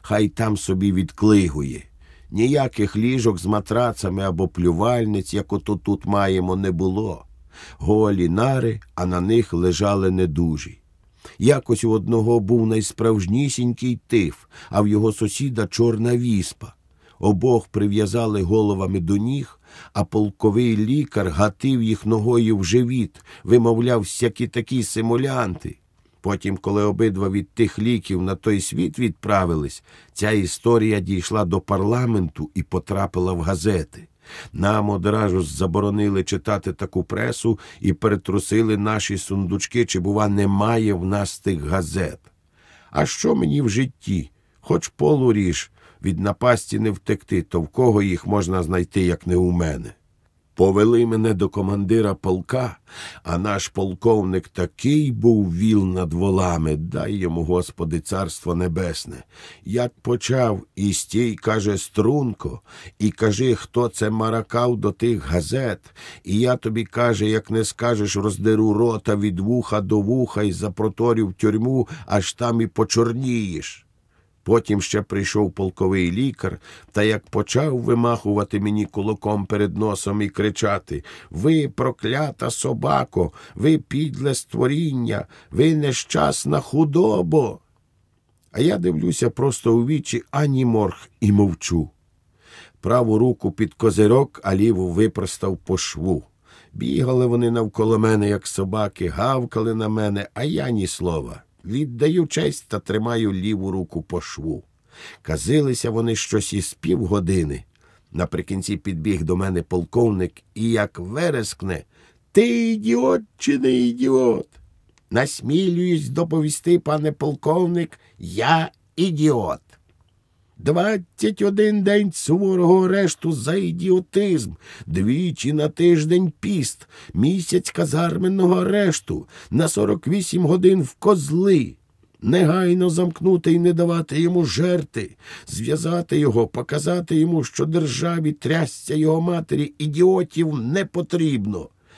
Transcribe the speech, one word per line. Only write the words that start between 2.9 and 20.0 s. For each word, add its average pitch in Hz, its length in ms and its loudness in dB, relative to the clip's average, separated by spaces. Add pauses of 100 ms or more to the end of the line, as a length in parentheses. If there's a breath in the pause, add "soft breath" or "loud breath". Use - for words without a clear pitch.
ліжок 113 440 0
з 85 60 -8
матрацами 101 800 -2
або 92 240 -2
плювальниць, 101 840 0
як 101 200 -4
ото 101 220 -4
тут 98 300 -4
маємо, 95 500 0
не 98 160 -2
було. 92 540 -4 (520 loud breath)
Голі 101 520 2
нари, 117 500 0 (160)
а 90 100 -4
на 90 160 -2
них 110 320 2
лежали 92 580 2
недужі. 82 640 -2 (640 loud breath)
Якось - 440 2
у 113 80 2
одного 113 480 2
був 113 280 2
найсправжнісінький 113 1400 0
тиф, 98 280 2 (340 loud breath)
а 101 120 2
в 104 60 2
його 107 240 2
сусіда 113 560 -4
чорна 117 500 0
віспа. 113 560 -4 (460 soft breath)
Обох 107 480 2
прив'язали 104 720 0
головами 95 580 0
до 90 180 0
ніг, 123 420 -4 (340 loud breath)
а 101 100 0